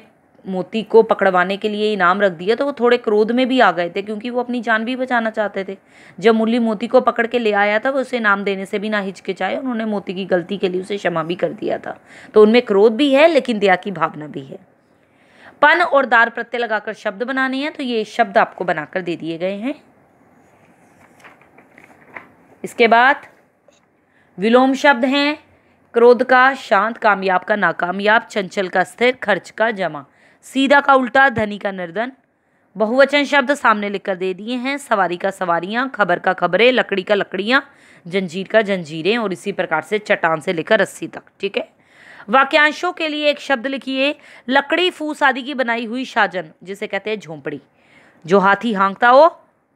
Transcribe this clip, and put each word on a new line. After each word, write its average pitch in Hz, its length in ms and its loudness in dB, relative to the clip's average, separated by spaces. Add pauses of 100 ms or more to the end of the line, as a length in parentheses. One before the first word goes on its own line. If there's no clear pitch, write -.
(460)
मोती 190 380 -6
को 220 200 6
पकड़वाने 190 540 0
के 214 120 -4
लिए 214 240 -2
इनाम 185 280 0
रख 202 100 2
दिया 180 240 -2
तो 285 100 -4
वो 285 80 -2
थोड़े 240 240 2
क्रोध 214 340 0
में 247 160 2
भी 262 120 0
आ 202 120 6
गए 170 180 -4
थे, 196 120 -6
क्योंकि 214 280 -10
वो 247 100 -6
अपनी 240 220 -6
जान 220 240 -2
भी 254 100 -6
बचाना 247 340 -4
चाहते 202 340 -6
थे। 196 140 -12 (420)
जब 220 160 4
मुरली 226 240 0
मोती 226 280 -2
को 254 140 2
पकड़ 226 260 0
के 240 120 -4
ले 214 140 0
आया 208 260 2
था 269 100 -2
वो 277 100 -2
उसे 247 180 -4
इनाम 202 260 0
देने 190 220 -4
से 208 140 -6
भी 214 100 -6
ना 214 100 -2
हिचकिचाए, 196 580 -6
उन्होंने 247 280 -6
मोती 208 280 -6
की 190 120 -8
गलती 180 320 -2
के 190 120 -2
लिए 180 120 -4
उसे 202 160 -8
क्षमा 170 260 -4
भी 170 120 -6
कर 170 180 -2
दिया - 240 -4
था। - 200 -12 (380)
तो 214 60 10
उनमें 226 220 6
क्रोध 214 320 4
भी 285 180 2
है 294 140 6
लेकिन 247 320 0
दया 185 180 4
की 196 140 -10
भावना 156 360 -6
भी 143 140 -12
है। 139 180 -18 (1000)
पन 320 200 4
और 277 240 2
दार 233 240 4
प्रत्यय 233 320 -8
लगाकर 214 340 -4
शब्द 208 280 -8
बनाने 262 340 -4
हैं, 302 160 -6
तो 294 100 -10
ये 240 220 -2
शब्द 208 320 -2
आपको 185 280 0
बनाकर 170 360 -4
दे 170 140 -6
दिए 160 220 -8
गए 185 180 -6
हैं। 254 200 -8 (3000)
इसके 226 260 2
बाद 247 380 4 (1120)
विलोम 247 380 4
शब्द 277 320 2
हैं 285 300 0 (560)
क्रोध 240 320 6
का 262 300 4
शांत, 220 420 -2
कामयाब 190 460 0
का 214 140 -2
नाकामयाब, 196 680 0
चंचल 190 460 -6
का 185 160 0
स्थिर, 247 300 -2
खर्च 190 360 -4
का 220 200 -2
जमा, 156 340 -8 (400)
सीधा 269 360 2
का 277 120 4
उल्टा, 269 360 4
धनी 214 280 -4
का 196 140 -6
निर्धन। 190 400 -8 (640)
बहुवचन 262 480 2
शब्द 277 300 2
सामने 214 360 2
लिखकर 196 260 -6
दे 185 180 -4
दिए 214 220 -8
हैं, 262 240 -6
सवारी 185 380 -2
का 196 140 -4
सवारियाँ, 190 580 -4
खबर 180 300 0
का - 140 0
खबरें, 185 380 2
लकड़ी 202 320 -2
का 208 120 0
लकड़ियाँ, 208 480 -2 (420)
जंजीर 180 420 -6
का 220 140 4
जंजीरें 180 560 -2
और 208 160 -4
इसी 190 180 -8
प्रकार 165 300 -4
से 208 180 -4
चट्टान 180 400 0
से 185 140 -4
लेकर 175 260 2
रस्सी 175 280 -4
तक। - 160 -18 (160)
ठीक 202 180 -6
है, - 100 -6 (600)
वाक्यांशों 294 640 2
के 320 140 -6
लिए 302 220 -2
एक 285 120 -2
शब्द 262 260 -4
लिखिए, 269 480 -4 (320)
लकड़ी, 294 420 0
फूस 302 340 -6
आदि 262 180 2
की 262 120 -10
बनाई 240 320 -4
हुई 240 200 -8
साजन, 180 440 -2 (140)
जिसे 196 240 -12
कहते 196 220 -8
हैं 214 100 -6
झोंपड़ी। 151 420 -12 (640)
जो 185 140 4
हाथी 196 340 2
हाँकता 196 360 2
हो, 302 300 6 (360)